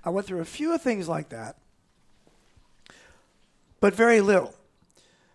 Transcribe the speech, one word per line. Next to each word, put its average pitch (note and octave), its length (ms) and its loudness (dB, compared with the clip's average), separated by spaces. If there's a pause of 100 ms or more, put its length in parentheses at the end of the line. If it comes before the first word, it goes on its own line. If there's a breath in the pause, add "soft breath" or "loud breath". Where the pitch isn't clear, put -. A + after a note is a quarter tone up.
I F3 60 -2
went G3 160 -2
through F3+ 140 -6
a E3 40 -6
few D#4+ 340 -4
things G3+ 300 -4
like D#3 200 -6
that, A2+ 280 -14 (2250 soft breath)
but G3+ 160 2
very A3+ 260 6
little G3 340 2 (800 soft breath)